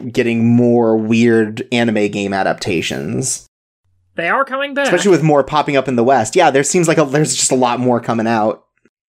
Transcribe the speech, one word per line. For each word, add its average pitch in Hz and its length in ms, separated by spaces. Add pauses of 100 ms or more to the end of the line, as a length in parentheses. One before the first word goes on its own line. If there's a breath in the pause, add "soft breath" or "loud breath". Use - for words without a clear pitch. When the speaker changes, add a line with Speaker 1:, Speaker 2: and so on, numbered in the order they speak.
(120)
Speaker 1:
getting 117 340
more 120 500
weird 113 760
anime 110 400
game 101 220
adaptations. 95 1120 (680)
Speaker 2:
They 170 140
are 254 160
coming 277 300
back. 277 100
Speaker 1:
Especially 190 260
with 160 120
more 147 200
popping 147 320
up 131 120
in 131 80
the 117 80
West. 120 320
Yeah, 165 160
there 135 120
seems 170 240
like 160 120
a, 151 60
there's 151 300
just - 160
a 135 40
lot 120 240
more 123 200
coming 113 280
out. 110 380 (480)